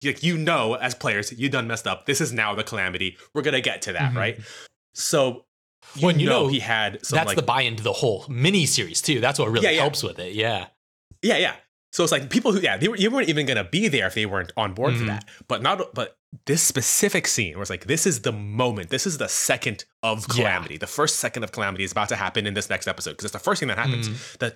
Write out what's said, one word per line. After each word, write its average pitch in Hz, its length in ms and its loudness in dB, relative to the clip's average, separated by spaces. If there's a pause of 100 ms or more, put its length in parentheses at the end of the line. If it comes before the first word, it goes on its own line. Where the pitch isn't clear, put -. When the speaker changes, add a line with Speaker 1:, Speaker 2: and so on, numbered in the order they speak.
Speaker 1:
Like, 139 220 -2
you 170 140 2
know, 147 380 2
as 123 200 -2
players, 104 380 -2
you 127 160 -2
done 123 180 -2
messed 113 180 -4
up. 95 200 -4
This 143 160 0
is 131 100 -2
now 107 240 0
the 107 80 -2
calamity. 92 540 -4 (160)
We're 147 80 -2
gonna 135 180 2
get 120 220 -2
to 101 120 -6
that, 85 180 -2
Speaker 2:
Mm-hmm. 123 60 -2
Speaker 1:
right? 107 220 -2 (540)
So, 131 540 0 (480)
you 147 120 2
Speaker 2:
When 165 100 4
you 143 120 4
Speaker 1:
know - 140 4
Speaker 2:
know 135 40 2
Speaker 1:
he 135 120 0
had 107 460 -2
some, 151 120 2
Speaker 2:
that's 160 100 2
Speaker 1:
like 196 80 0
Speaker 2:
the 165 80 2
buy-in 120 320 2
to 107 80 -6
the 110 80 0
whole 104 380 0
mini 147 360 4
series 87 360 0
too. 135 180 2
That's 135 180 2
what 120 120 2
really 113 160 4
Speaker 1:
Yeah, 175 60 4
yeah. 156 100 4
Speaker 2:
helps 139 200 0
with 90 160 -4
it. 92 160 -8
Yeah. 107 340 0 (540)
Speaker 1:
Yeah, 208 180 2
yeah. 170 160 0 (360)
So 175 120 2
it's 160 80 2
like 139 180 0
people 240 240 2
who, 190 80 2
yeah, 104 160 2
they 151 100 2
were, 226 80 0
you 196 160 4
weren't 262 160 2
even 151 180 2
gonna 117 200 2
be 190 240 2
there 110 180 2
if - 60 -6
they 107 120 0
weren't 95 300 -4
on 104 180 0
board 123 200 0
for 120 60 0
Speaker 2:
Mm-hmm. 117 80 -2
Speaker 1:
that. 104 180 -6 (240)
But 117 120 -2
not, 180 320 0
but - 220 -6 (300)
this 160 160 2
specific - 640 2
scene 87 300 0
where 98 80 -6
it's 98 80 -6
like, 90 140 -8
this 156 200 2
is 135 160 2
the 123 100 -2
moment, 104 600 -2
this 131 160 -2
is 156 100 -2
the 113 100 -2
second - 580 -2 (180)
of 110 240 -2
Speaker 2:
Yeah. 123 80 0
Speaker 1:
Calamity. 92 420 0
The - 80 -8
first 156 300 0
second 120 280 -4
of 101 80 -6
Calamity 98 320 -2
is 92 80 -4
about 104 180 0
to 120 60 -2
happen 101 300 -2
in 101 80 -2
this 101 160 -4
next 95 180 -4
episode, 85 300 -6
'cause 104 80 -8
it's - 80 -8
the - 60 -8
first 196 200 0
thing 135 100 -2
that 104 100 -2
happens. 117 280 -2
Speaker 2:
Mm-hmm. - 300 -10
Speaker 1:
The, 117 180 -4